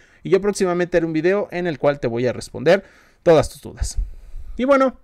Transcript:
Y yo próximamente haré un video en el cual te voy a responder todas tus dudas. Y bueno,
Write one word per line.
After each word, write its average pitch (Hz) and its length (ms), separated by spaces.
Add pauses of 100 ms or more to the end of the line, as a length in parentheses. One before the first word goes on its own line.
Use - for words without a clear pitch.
(240)
Y 156 60
yo 190 100
próximamente 180 560
haré 165 120
un 165 60
video 180 380
en 175 160
el 151 120
cual 143 200
te - 80
voy 120 200
a 110 60
responder 160 500 (400)
todas 160 260
tus - 120
dudas. - 360 (580)
Y 240 100
bueno, 269 380